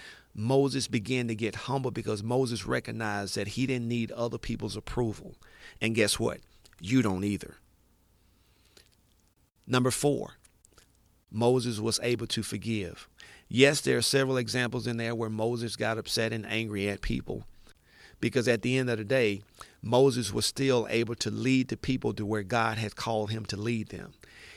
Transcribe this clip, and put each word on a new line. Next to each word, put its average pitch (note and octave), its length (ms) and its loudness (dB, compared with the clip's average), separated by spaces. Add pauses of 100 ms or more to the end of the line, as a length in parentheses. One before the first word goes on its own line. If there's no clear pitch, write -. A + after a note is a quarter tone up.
(340)
Moses C3+ 540 2
began B2 400 0
to A#2 80 0
get G#2+ 320 -4
humble B2+ 240 -2
because G#2+ 320 -4
Moses A#2+ 420 0
recognized A2+ 720 -4
that G2+ 140 -2
he C3 180 -2
didn't B2 220 -2
need A#2 240 -2
other A#2 260 -4
people's A2+ 360 -6
approval. - 600 -4 (440)
And A2+ 140 2
guess A2 260 4
what? - 200 0 (420)
You A#2 220 4
don't F#2+ 200 2
either. G2+ 340 -2 (2000)
Number B2+ 260 4
four, C#3 420 0 (1000)
Moses A#2+ 480 2
was G#2+ 240 0
able A#2+ 240 0
to - 160 -2
forgive. G2+ 640 -6 (400)
Yes, C#3 320 8
there C3 180 2
are A#2+ 40 2
several C3 340 2
examples A#2+ 520 0
in A#2+ 100 -4
there A#2 180 -2
where A2+ 140 -2
Moses A2+ 480 -2
got A2+ 200 0
upset A2+ 360 -2
and A2 120 -4
angry G#2 440 0
at G2 100 -4
people, - 460 -4 (760)
because A#2 300 0
at A2+ 120 2
the B2+ 160 2
end C3 120 0
of A#2 80 0
the G#2+ 80 -6
day, G#2 360 2 (400)
Moses A#2+ 520 4
was A2+ 120 0
still B2+ 440 2
able A#2 260 0
to - 160 -4
lead B2+ 380 2
the A#2 80 -2
people B2+ 360 0
to G#2 120 -4
where G#2 180 -2
God A2+ 340 0
had G#2+ 200 -6
called A2 340 -2
him A2 140 -4
to G2+ 100 -8
lead G#2+ 320 -2
them. F#2 240 -12 (460)